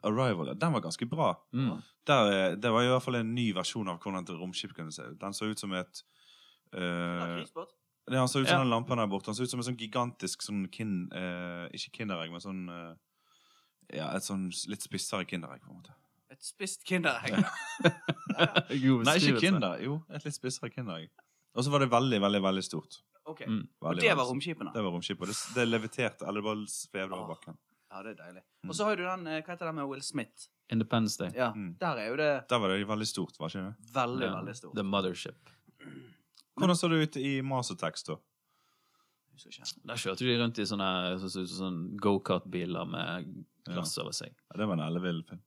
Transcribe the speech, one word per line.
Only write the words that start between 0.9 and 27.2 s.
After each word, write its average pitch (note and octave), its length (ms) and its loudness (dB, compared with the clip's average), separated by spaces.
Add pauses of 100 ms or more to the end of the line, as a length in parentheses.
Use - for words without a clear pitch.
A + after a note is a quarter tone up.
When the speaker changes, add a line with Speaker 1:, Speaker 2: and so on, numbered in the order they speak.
Speaker 1:
bra. D3 220 2 (200)
Speaker 2:
Mm. A#2+ 220 2 (320)
Speaker 1:
Der, A#2+ 260 8
eh, F#2+ 220 4
det A2 180 0
var A#2+ 140 6
i B2+ 80 6
hvert B2 100 4
fall B2 140 0
en A2+ 160 0
ny A#2+ 240 4
versjon F#2+ 320 -2
av E2+ 80 -4
hvordan F#2+ 240 -4
et F2 160 -10
romskip F2+ 400 -8
kunne D#2+ 160 -8
se - 80 -12
ut. A#1+ 160 -12
Den G2+ 160 -8
så G#2+ 160 -2
ut G#2 80 -4
som G2 160 -4
et, - 300 -6 (680)
eh, F#2 80 -8
Speaker 3:
Ja, F2 460 -2 (160)
krigsbåt. - 320 -12 (320)
Speaker 1:
det, B2+ 100 -2
han B2+ 140 4
så C#3 100 2
ut C3 80 4
som C#3 60 6
Speaker 2:
Ja. C3+ 100 4
Speaker 1:
den B2 60 4
lampen A#2+ 260 2
der A2+ 140 4
borte. G2 160 -2
Han G#2+ 80 -4
så A#2+ 80 -2
ut B2 80 -2
som B2 100 -4
en A#2 60 -4
sånn B2+ 160 -2
gigantisk A#2 640 -2
sånn G2+ 240 -2
kin-, F#2+ 420 -2
eh, F2 600 -6
ikke - 240 -8
kinderegg, F2+ 320 -4
men F2 100 -10
sånn, F#2 300 -6
eh, E2+ 240 -12 (960)
ja, D2 240 -4
et F#2+ 80 -2
sånn F#2+ 300 -4
s-, - 160 -6
litt G2+ 160 -6
spissere F#2+ 400 -4
Kinderegg, D2+ 380 -8
på - 80 -20
en F2 100 -18
måte. - 140 -20 (360)
Speaker 3:
Et - 140 -20
spisst - 400 -8
Kinderegg. D#3 480 2
Speaker 1:
Ja. - 160 6 (320)
Speaker 2:
<laughs> - 80 8 (800)
God C3 380 6
Speaker 1:
Nei, D3+ 100 8
ikke D3 160 6
Speaker 2:
beskrivelse. A2 80 4
Speaker 1:
Kinder, D#3 420 4
jo, C#3 120 -2 (180)
et D3 120 -8
litt D3 120 -4
spissere B2+ 340 -6
Kinderegg. E2+ 380 -8 (480)
Og B2 80 2
så C#3+ 80 2
var C#3+ 80 6
det C3 100 6
veldig, A#2+ 300 6
veldig, G2+ 240 6
veldig F#2+ 200 4
stort. - 360 -8 (240)
Speaker 3:
Ok. D#3 220 -10
Speaker 2:
Mm. A2 160 0 (180)
Speaker 3:
Og - 80 -4
Speaker 1:
Veldig, - 140 2
Speaker 3:
det A3+ 60 6
Speaker 1:
veldig E3+ 80 6
Speaker 3:
var C3 80 2
Speaker 1:
stort. B2+ 100 -2
Speaker 3:
romskipene? D3 400 -6
Speaker 1:
Det A2 100 0
var F2+ 100 0
romskipet, F2 300 -4
og G2+ 80 -4
det - 40 -4
s-, - 180 -6
det B2 140 4
leviterte, A2 600 -2
eller G#2 120 -2
det G2+ 100 -4
bare G#2 180 -4
svevde F#2+ 480 -6
over G#2 80 -8